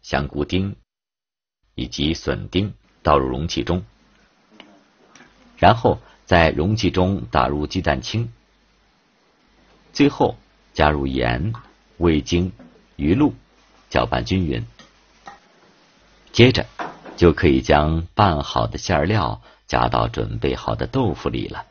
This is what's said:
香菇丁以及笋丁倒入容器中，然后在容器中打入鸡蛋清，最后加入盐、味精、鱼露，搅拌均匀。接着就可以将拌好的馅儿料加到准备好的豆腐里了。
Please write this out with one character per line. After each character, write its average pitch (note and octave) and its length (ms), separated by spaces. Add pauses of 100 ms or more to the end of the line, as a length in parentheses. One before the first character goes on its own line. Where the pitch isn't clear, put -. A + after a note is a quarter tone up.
香 C#2+ 260
菇 C#2+ 160
丁 F#2+ 320 (960)
以 B1+ 120
及 D2 260
笋 C2+ 380
丁 F#2+ 240 (280)
倒 D2+ 160
入 C2+ 80
容 C2 220
器 - 160
中， F2+ 180 (1700)
然 G2+ 180
后 - 240 (280)
在 E2 240
容 G2 260
器 F#2 140
中 F#2 400
打 B1+ 180
入 D2 180
鸡 F2+ 140
蛋 D2 220
清， A#2 280 (1600)
最 C#3+ 160
后 - 260 (380)
加 D2+ 160
入 C#2+ 160
盐、 B1+ 480 (420)
味 E2 240
精、 F2 320 (440)
鱼 D2+ 180
露， C#3 180 (560)
搅 B1 160
拌 A#1+ 180
均 F#2+ 220
匀。 A#1 220 (1700)
接 B2 200
着 - 140 (500)
就 E2+ 160
可 - 160
以 C2 140
将 D#2 520
拌 E2+ 280
好 A#1 240
的 A1 100
馅 - 180
儿 D2 120
料 E2+ 340 (260)
加 A#1+ 220
到 A#1 180
准 A1+ 320
备 C2 160
好 A#1+ 200
的 A#1 120
豆 A2+ 280
腐 - 160
里 G#1+ 180
了。 - 220